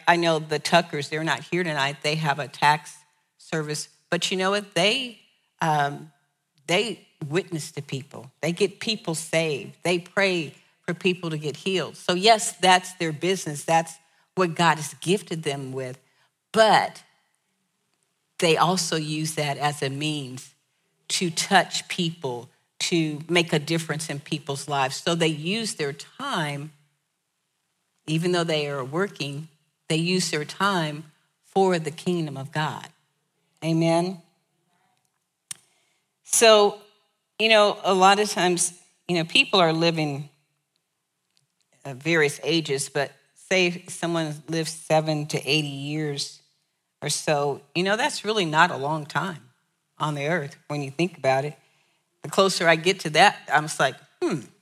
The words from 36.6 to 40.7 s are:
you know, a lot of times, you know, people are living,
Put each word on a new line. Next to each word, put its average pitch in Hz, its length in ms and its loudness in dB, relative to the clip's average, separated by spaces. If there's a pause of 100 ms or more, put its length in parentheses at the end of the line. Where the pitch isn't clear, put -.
you 220 100 0
know, 208 360 4
a 185 100 2
lot 190 240 6
of 208 100 0
times, 175 460 0 (320)
you 175 100 -2
know, 160 80 0
people 233 360 4
are 165 120 6
living, 160 560 -2 (1600)